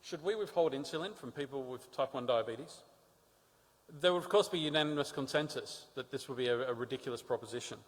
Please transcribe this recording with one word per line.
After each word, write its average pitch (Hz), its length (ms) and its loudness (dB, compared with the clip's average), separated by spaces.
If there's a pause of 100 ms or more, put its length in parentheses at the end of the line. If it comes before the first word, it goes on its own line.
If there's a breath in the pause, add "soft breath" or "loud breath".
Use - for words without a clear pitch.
Should 160 200 -10
we 185 120 0
withhold 180 380 4
insulin 156 420 -4
from - 180 -10
people 139 300 -4
with 127 300 -8
type 135 220 0
one 123 120 -2
diabetes? 117 560 0 (1160 soft breath)
there 175 120 6
would, 175 100 4
of - 60 -8
course, 202 200 6
be 180 100 -2
unanimous 151 540 2
consensus 147 840 -2
that 127 160 -8
this - 180 -6
would 131 100 -6
be 123 100 2
a, 120 200 2
a 127 40 -2
ridiculous 120 500 -4
proposition. 117 640 -4